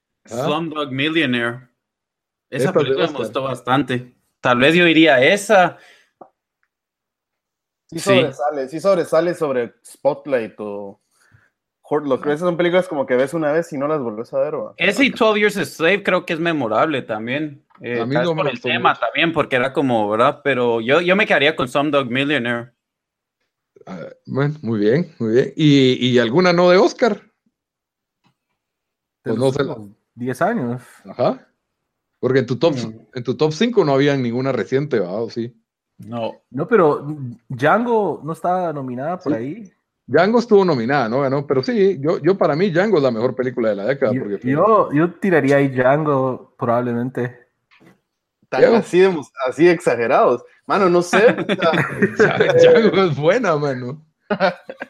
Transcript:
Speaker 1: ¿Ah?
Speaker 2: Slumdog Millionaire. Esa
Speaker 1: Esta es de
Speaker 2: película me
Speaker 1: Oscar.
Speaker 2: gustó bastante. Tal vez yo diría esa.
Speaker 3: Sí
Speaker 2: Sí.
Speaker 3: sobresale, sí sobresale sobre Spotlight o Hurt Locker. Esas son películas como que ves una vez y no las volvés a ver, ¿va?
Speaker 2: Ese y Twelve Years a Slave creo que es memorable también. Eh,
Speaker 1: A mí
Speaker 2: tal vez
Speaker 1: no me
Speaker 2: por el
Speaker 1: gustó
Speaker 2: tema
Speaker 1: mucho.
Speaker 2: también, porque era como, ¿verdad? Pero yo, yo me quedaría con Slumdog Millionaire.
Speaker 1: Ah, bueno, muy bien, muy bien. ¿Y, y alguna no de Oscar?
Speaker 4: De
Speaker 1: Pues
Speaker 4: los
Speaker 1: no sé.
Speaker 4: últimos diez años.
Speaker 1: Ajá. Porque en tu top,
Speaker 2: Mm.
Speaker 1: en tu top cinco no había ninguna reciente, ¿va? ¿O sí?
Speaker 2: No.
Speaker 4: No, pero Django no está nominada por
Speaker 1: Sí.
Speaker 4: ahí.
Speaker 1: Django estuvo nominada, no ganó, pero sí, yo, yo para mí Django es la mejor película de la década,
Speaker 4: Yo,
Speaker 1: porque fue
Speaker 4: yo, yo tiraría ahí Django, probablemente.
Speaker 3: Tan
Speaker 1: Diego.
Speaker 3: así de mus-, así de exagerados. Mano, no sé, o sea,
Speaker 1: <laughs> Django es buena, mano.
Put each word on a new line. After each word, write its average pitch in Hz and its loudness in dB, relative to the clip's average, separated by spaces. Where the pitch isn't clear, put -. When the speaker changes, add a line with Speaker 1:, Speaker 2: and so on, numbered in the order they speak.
Speaker 1:
¿Ah? 117 -6
Speaker 2:
Slumdog 147 -4
Millionaire. 127 -2
Esa 131 -4
Speaker 1:
Esta 185 0
es 190 -4
de 170 2
Speaker 2:
película 135 -2
me 180 -2
Speaker 1:
Oscar. 147 -6
Speaker 2:
gustó 113 -6
bastante. 127 -4
Tal 127 2
vez 147 4
yo 175 4
diría 156 6
esa. 185 2
Speaker 3:
Sí 165 -12
Speaker 2:
Sí. 196 2
Speaker 3:
sobresale, 143 -2
sí 160 -10
sobresale 170 0
sobre 131 -4
Spotlight 135 -4
o 101 -12
Hurt 147 -2
Locker. 135 -2
Esas 151 -6
son 170 -2
películas 175 0
como 143 -4
que 127 -2
ves 131 0
una 160 -2
vez 165 -2
y 151 -8
no 139 -4
las 151 -2
volvés 117 -10
a 139 -2
ver, 147 -4
¿va? 117 -10
Speaker 2:
Ese 202 0
y 233 0
Twelve 214 0
Years 208 0
a 170 -4
Slave 185 -2
creo 180 -2
que - -4
es 156 -6
memorable 143 -2
también. 127 -8
Eh, 120 -4
Speaker 1:
A 117 -4
mí 131 -4
Speaker 2:
tal - 2
vez 175 -2
Speaker 1:
no 165 -2
me 160 -4
Speaker 2:
por 151 -2
el 131 -4
Speaker 1:
gustó 143 -8
Speaker 2:
tema 175 0
Speaker 1:
mucho. 139 -2
Speaker 2:
también, 147 -2
porque 135 -2
era 123 -2
como, 120 0
¿verdad? 123 0
Pero 123 0
yo, 135 2
yo 180 2
me 208 2
quedaría 165 2
con 135 -4
Slumdog 143 0
Millionaire. 123 -4
Speaker 1:
Ah, 90 -14
bueno, 139 -4
muy 113 -4
bien, 127 0
muy 110 -2
bien. 127 2
¿Y, 135 4
y 123 4
alguna 156 2
no 180 4
de 180 6
Oscar? 226 2
Speaker 4:
De - -16
Speaker 1:
Pues 113 -4
Speaker 4:
los - -2
Speaker 1:
no 131 2
sé. 143 -2
Speaker 4:
últimos 110 -14
diez 123 -6
años. 143 -2
Speaker 1:
Ajá. 135 -4
Porque 127 2
en 123 0
tu 120 -4
top, 160 2
Speaker 2:
Mm. 113 -10
Speaker 1:
en 127 -10
tu 123 -4
top 156 0
cinco 220 2
no 147 0
había 139 2
ninguna 127 -2
reciente, 127 -2
¿va? 90 -4
¿O 117 -6
sí? 120 -8
Speaker 2:
No. 113 -10
Speaker 4:
No, 143 -6
pero 160 0
Django 190 -2
no 151 -8
está 175 -4
nominada 139 -8
por 139 -4
Speaker 1:
Sí. 113 -4
Speaker 4:
ahí. 165 -12
Speaker 1:
Django 185 2
estuvo 208 4
nominada, 131 0
no 120 -2
ganó, 139 -2
pero 131 0
sí, 196 0
yo, 151 -2
yo 185 0
para 160 0
mí 190 0
Django 185 2
es 143 2
la 131 4
mejor 113 -2
película 123 -2
de 104 0
la 98 -6
década, 127 0
Speaker 4:
Yo, 131 -4
Speaker 1:
porque 101 -6
fue 123 -4
Speaker 4:
yo, 190 2
yo 165 2
tiraría 143 2
ahí 139 2
Django, 131 0
probablemente. 120 -2
Speaker 3:
Tan 131 0
Speaker 1:
Diego. 202 6
Speaker 3:
así 180 2
de 190 6
mus-, 156 -6
así 139 2
de 180 8
exagerados. 135 0
Mano, 180 2
no 175 2
sé, 170 0
o 165 -2
sea, 208 4
Speaker 1:
<laughs> 247 6
Django 190 2
es 165 0
buena, 175 0
mano. 135 -6